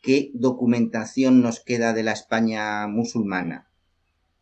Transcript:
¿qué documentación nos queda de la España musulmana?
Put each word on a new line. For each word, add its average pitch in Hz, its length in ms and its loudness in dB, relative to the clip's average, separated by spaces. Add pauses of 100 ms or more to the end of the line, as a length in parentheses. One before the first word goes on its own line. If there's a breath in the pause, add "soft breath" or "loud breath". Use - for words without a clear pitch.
¿qué 139 320 2
documentación 123 1080 2
nos 117 200 -2
queda 117 320 0
de 110 100 -2
la 110 80 0
España 107 760 -2
musulmana? 98 800 -4 (720)